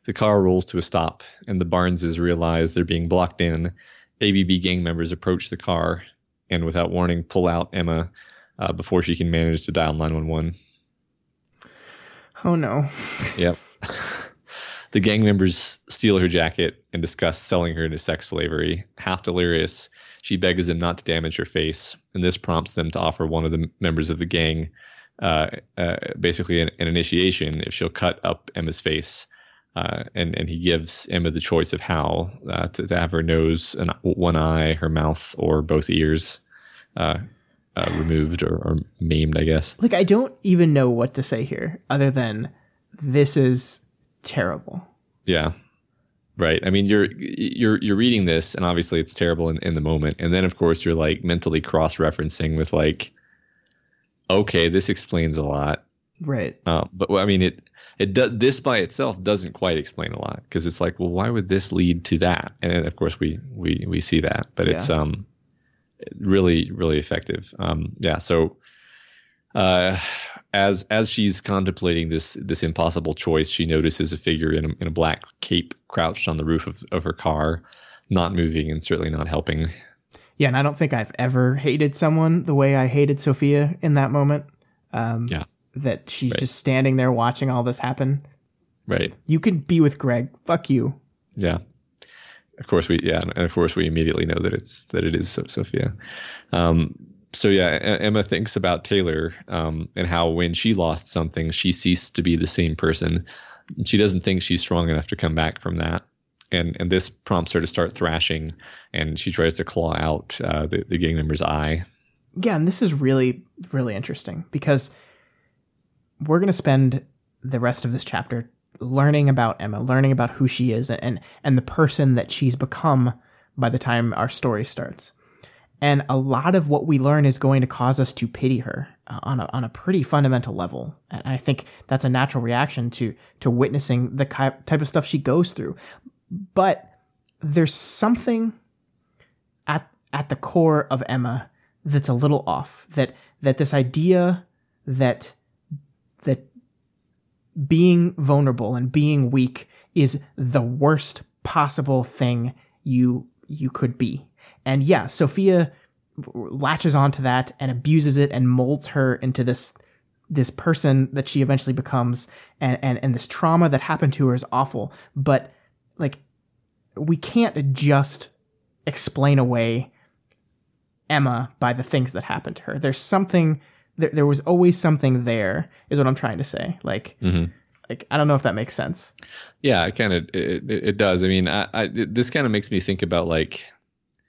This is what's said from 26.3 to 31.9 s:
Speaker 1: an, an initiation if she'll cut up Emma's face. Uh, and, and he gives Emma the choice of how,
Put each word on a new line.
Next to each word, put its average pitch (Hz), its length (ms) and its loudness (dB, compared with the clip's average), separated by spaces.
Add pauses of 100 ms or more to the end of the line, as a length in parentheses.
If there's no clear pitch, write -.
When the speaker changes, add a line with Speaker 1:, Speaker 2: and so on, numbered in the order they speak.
Speaker 1:
an, 82 180 0
an 85 80 -2
initiation 82 800 0
if - 60 -10
she'll 87 160 -4
cut - 340 -4
up - 320 -4
Emma's 80 240 -6
face. - 480 -6 (480)
Uh, 87 300 -6 (100)
and, 85 220 -2
and 82 100 -4
he 82 100 -6
gives 82 540 -2
Emma 85 200 0
the 80 100 -6
choice 82 320 0
of 82 80 -6
how, 82 500 -2 (180)